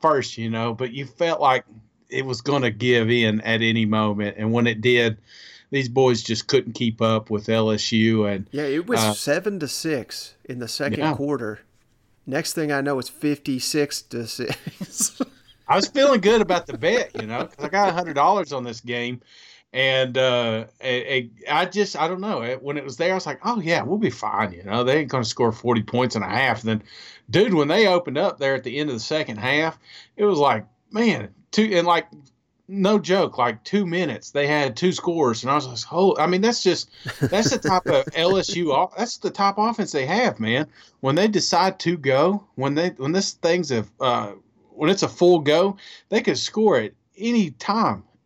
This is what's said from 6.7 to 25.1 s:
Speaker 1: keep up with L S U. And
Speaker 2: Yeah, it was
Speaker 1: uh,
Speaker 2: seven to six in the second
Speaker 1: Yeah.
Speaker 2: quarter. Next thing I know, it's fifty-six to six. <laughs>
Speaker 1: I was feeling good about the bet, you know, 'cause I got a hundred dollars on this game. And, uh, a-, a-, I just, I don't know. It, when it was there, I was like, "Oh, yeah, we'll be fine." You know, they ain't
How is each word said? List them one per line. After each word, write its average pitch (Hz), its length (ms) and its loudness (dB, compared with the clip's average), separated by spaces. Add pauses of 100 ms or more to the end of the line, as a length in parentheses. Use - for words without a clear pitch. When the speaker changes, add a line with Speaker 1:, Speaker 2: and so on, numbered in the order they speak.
Speaker 1:
keep 113 300 -4
up 110 280 0
with 107 180 -4
L 110 220 2
S 107 220 -2
U. 110 340 4
And 98 240 -4
Speaker 2:
Yeah, 147 140 -6
it 151 220 -2
was 226 140 0
Speaker 1:
uh, 214 120 2
Speaker 2:
seven 190 480 -2
to 143 80 -6
six - 640 -8 (100)
in 123 140 -12
the 117 100 -8
second 139 320 -4
Speaker 1:
Yeah. 151 140 0
Speaker 2:
quarter. 127 460 -4 (640)
Next 147 280 -4
thing 151 180 -2
I 139 80 0
know, 139 180 -2
it's 120 100 -8
fifty-six 143 920 -4
to 120 240 -10
six. - 920 -8 (240)
<laughs> - 240 -14
Speaker 1:
I 165 80 4
was 294 120 0
feeling 269 320 4
good 214 220 6
about 170 240 -2
the 127 100 -12
bet, 185 340 0 (100)
you 107 60 -8
know, 120 200 -6
'cause - 180 -14
I 147 40 -6
got 196 200 2
a 175 40 2
hundred 170 220 -4
dollars 165 380 2
on 131 120 -6
this 117 160 -12
game. 120 400 -6 (520)
And, 131 440 2
uh, 120 500 2 (140)
a-, 127 320 -4
a-, 127 180 -2 (200)
I 156 140 2
just, 190 340 -2
I 151 80 0
don't 185 140 -4
know. 190 220 -4
It, 123 200 -6
when 143 140 -6
it 139 80 -8
was 131 120 -12
there, 170 140 0
I 185 40 0
was 185 120 -4
like, 143 180 -8
"Oh, 226 160 -2
yeah, 165 220 0
we'll 160 160 -2
be 196 120 0
fine." 104 420 -4
You 85 100 -18
know, 110 220 -2
they 135 140 2
ain't 139 120 -4